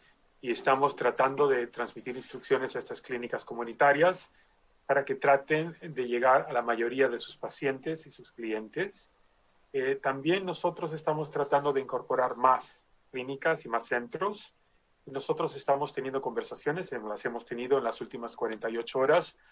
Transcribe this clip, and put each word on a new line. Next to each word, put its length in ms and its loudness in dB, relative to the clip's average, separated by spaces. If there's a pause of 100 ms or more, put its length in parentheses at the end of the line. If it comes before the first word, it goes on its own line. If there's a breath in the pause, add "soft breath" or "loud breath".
(400 soft breath)
y 120 -4
estamos 440 2
tratando 520 2
de 180 2
transmitir 500 -8
instrucciones 600 -2
a 20 -4
estas 220 -10
clínicas 440 -6
comunitarias 840 4 (560 soft breath)
para 180 4
que 100 -2
traten 640 2
de 280 -4
llegar 400 4
a 40 -6
la 100 2
mayoría 460 2
de 100 -2
sus 180 -14
pacientes 720 -4
y 40 -20
sus 220 -20
clientes. 760 -6 (640)
Eh, 240 0
también 500 0
nosotros 460 -2
estamos 380 -2
tratando 420 2
de 80 2
incorporar 560 0
más 480 0 (260)
clínicas 540 -4
y 40 -14
más 180 -4
centros. 680 -4 (520)
Nosotros 500 -4
estamos 360 0
teniendo 300 -4
conversaciones, 680 -4
eh, 80 -6
las 240 -8
hemos 200 -6
tenido 340 0
en 60 0
las 160 -2
últimas 340 -10
cuarenta 360 -4
y 60 -4
ocho 220 -4
horas 380 2 (160 soft breath)